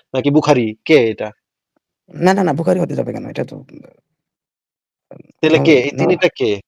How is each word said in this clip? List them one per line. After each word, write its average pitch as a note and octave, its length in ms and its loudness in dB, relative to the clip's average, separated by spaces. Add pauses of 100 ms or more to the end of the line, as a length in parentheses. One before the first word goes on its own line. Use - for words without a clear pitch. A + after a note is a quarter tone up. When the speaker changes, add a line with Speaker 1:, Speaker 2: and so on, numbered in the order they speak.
(140)
Speaker 1:
নাকি C3 180 0
বুখারী? C3 440 2 (100)
কে C3 240 4
এটা? G#2+ 220 -8 (800)
Speaker 2:
না, E3+ 200 2
না, G3 100 0
না, E3+ 100 0
বুখারী E3+ 260 -2
হতে C#3 160 -4
যাবে B2 180 -6
কেন? G#2 160 -10
এটা - 160 -6
তো - 200 -16 (1800)
Speaker 1:
তাহলে D#3 180 2
Speaker 2:
ন-, C#3 40 -2
Speaker 1:
কে? C#3+ 180 4
এই C#3+ 100 -4
Speaker 2:
ন- - 60 -10
Speaker 1:
তিনিটা F3+ 380 0
কে? G#2+ 320 -2